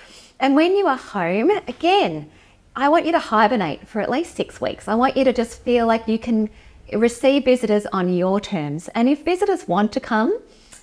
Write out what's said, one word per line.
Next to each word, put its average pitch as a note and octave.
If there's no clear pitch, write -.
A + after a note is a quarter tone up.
And C4+
when F4+
you G4
are C4
home, G3+
again, B3
I C4+
want D#4
you D#4+
to E4+
hibernate G#3+
for -
at F#3+
least D#4
six -
weeks. -
I G#3
want B3
you C4+
to B3+
just -
feel A#3+
like A3+
you A3
can A3
receive B3
visitors A3
on F#3
your F#3
terms. D#3
And A#3+
if D4
visitors F#4
want G3+
to -
come, C4